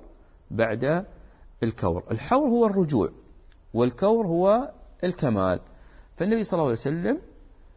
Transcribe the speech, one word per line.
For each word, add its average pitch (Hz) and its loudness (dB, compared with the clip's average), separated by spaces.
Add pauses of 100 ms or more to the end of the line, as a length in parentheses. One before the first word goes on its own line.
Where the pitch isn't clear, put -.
(500)
بعد 117 -2 (580)
الكور. 95 -2
الحور 262 0
هو 233 4
الرجوع، 156 2 (640)
والكور 190 2
هو 196 2 (320)
الكمال. 101 0 (560)
فالنبي 214 0
صلى - -6
الله 170 0
عليه 127 0
وسلم 170 -2 (580)